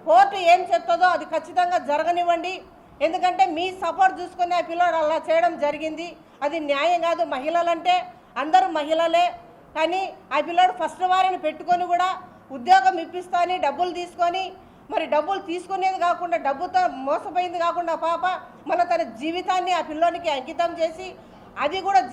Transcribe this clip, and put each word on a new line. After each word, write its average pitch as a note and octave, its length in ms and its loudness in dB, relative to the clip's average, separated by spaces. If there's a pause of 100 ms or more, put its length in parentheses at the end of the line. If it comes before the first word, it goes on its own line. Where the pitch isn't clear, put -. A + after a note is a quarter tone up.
కోర్టు G4 300 6 (160)
ఏం F#4 80 8 (120)
చెప్తుందో F4 420 2
అది D#4 100 -4 (100)
ఖచ్చితంగా F4 440 0 (120)
జరగనివ్వండి. E4+ 640 0 (520)
ఎందుకంటే F4+ 380 2 (100)
మీ E4 100 -2 (180)
సపోర్ట్ F#4 380 2
చూసుకుని F4 380 -4
ఆ - 100 2
పిల్లోడు E4+ 300 0
అలా D#4 180 0 (120)
చేయడం E4 240 2 (120)
జరిగింది, D#4 420 -4 (380)
అది D4+ 140 -2 (100)
న్యాయం D#4+ 380 2
కాదు. E4+ 160 0 (100)
మహిళలంటే E4+ 640 0 (480)
అందరూ F#4 240 4 (100)
మహిళలే, E4 480 2 (520)
కానీ E4 240 0 (340)
ఆ C#4+ 120 0
పిల్లోడు F4+ 340 2
ఫస్ట్ D#4+ 220 -4 (100)
వారిని F#4 340 2
పెట్టుకొని F4 460 -2
కూడా F4+ 160 2 (480)
ఉద్యోగం F#4 380 6 (100)
ఇప్పిస్తా F4 400 -4
అని F4+ 120 0 (100)
డబ్బులు F4 320 -2
తీసుకొని, F4 460 -2 (480)
మరి E4+ 120 -2 (100)
డబ్బులు F4+ 260 0 (100)
తీసుకునేది F#4 560 -2
కాకుండా, E4+ 400 0
డబ్బుతో E4+ 340 0 (280)
మోసపోయింది F4+ 560 -2
కాకుండా E4 300 -2 (120)
పాప E4 180 -2 (440)
మళ్ళీ F4 240 0
తన E4 100 2 (200)
జీవితాన్ని F4+ 580 -2
ఆ - 100 0
పిల్లోనికి E4 460 -2
అంకితం D#4+ 440 -4
చేసి, E4+ 280 -4 (560)
అది D#4+ 140 -2 (100)
కూడా G4 120 4 (120)